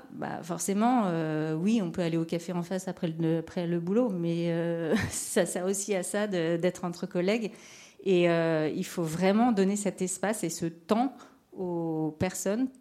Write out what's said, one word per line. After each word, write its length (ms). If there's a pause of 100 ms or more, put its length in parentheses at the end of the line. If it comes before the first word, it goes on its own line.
(120)
bah, 320
forcément, 600
euh, 500
oui, 260
on 100
peut 120
aller 140
au 80
café 280
en 80
face 260
après 200
le, 320
après 260
le 140
boulot, 300
mais, 420
euh, 500
<laughs> 80
ça 360
sert 200
aussi 300
à 80
ça 240
de, 300
d'être 280
entre 220
collègues. 440 (540)
Et, 240
euh, 460
il 100
faut 180
vraiment 480
donner 260
cet 240
espace 420
et 60
ce 160
temps 500 (420)
aux 600
personnes 480 (140)